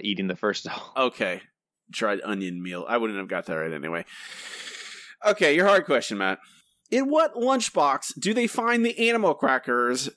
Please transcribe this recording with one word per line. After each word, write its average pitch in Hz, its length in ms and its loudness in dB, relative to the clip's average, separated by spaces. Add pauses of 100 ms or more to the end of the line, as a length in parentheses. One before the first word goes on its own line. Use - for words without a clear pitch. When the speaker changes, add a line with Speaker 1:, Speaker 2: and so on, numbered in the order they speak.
Speaker 1:
eating 98 240 -2
the 90 80 -2
first 101 300 -2
doll. - 280 -10
<laughs> - 40 -4
Speaker 2:
Okay. 104 440 -2 (480)
Dried 104 340 -2
onion 95 380 -4
meal. 90 260 -8
I 117 100 0
wouldn't 110 200 -2
have 95 100 -6
got 92 200 -4
that 85 80 -4
right 80 180 -4
anyway. 78 320 -6 (1200)
Okay, 165 300 4
your 180 120 4
hard 196 180 6
question, 117 340 0
Matt. 95 180 0 (540)
In 269 180 2
what 311 240 4
lunchbox 220 840 0
do 190 160 0
they 240 100 4
find 233 400 2
the 226 240 2
animal 220 240 2
crackers 127 840 0